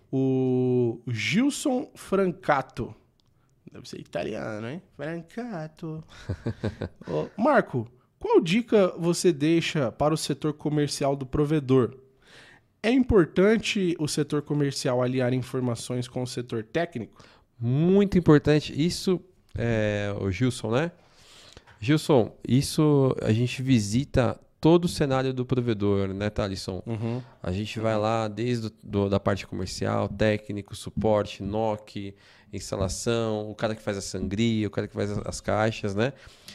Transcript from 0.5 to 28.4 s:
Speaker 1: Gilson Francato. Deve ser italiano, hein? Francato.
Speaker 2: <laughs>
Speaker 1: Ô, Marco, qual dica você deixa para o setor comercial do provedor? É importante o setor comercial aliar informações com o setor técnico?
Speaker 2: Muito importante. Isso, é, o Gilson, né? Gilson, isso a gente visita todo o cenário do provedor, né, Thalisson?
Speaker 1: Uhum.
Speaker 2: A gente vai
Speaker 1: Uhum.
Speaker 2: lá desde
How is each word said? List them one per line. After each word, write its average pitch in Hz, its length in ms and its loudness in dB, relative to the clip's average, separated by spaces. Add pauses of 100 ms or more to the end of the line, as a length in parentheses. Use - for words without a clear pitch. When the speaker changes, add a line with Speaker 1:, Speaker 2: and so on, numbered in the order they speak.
Speaker 1:
Gilson 220 880 0
Francato. 147 1000 -2 (760)
Deve - 160 -18
ser - 120 -16
italiano, - 680 -8
hein? 160 140 -10 (140)
Francato. 160 1080 -10 (500)
Speaker 2:
<laughs> - 540 -8
Speaker 1:
Ô, 156 200 -4 (120)
Marco, 202 480 2 (300)
qual 415 240 4
dica 202 460 4 (100)
você 170 340 0
deixa 156 600 0
para 151 220 0
o 156 40 -2
setor 151 360 -4
comercial 147 600 0
do 139 120 -8
provedor? 135 680 2 (840)
É 220 80 2
importante 208 1120 4
o 151 80 -2
setor 147 340 -2
comercial 139 600 0
aliar 127 280 0
informações 123 760 -4
com 127 160 -6
o 120 40 -6
setor 120 360 -6
técnico? 139 600 -6 (360)
Speaker 2:
Muito 180 580 4
importante. 151 560 4
Isso, 175 460 0 (360)
é, 107 640 -2
o 98 120 0
Gilson, 113 400 -2
né? 156 200 0 (880)
Gilson, 135 560 4 (120)
isso 139 720 4
a - 100 2
gente 123 300 0
visita 120 760 2 (200)
todo 170 260 6
o - 20 2
cenário 131 460 0
do 123 120 -4
provedor, 101 680 2
né, 104 180 -2
Thalisson? 98 540 -4
Speaker 1:
Uhum. 117 360 -4 (220)
Speaker 2:
A 92 80 -4
gente 107 280 -4
vai 110 160 0
Speaker 1:
Uhum. 107 60 0
Speaker 2:
lá 110 260 0
desde 110 400 -4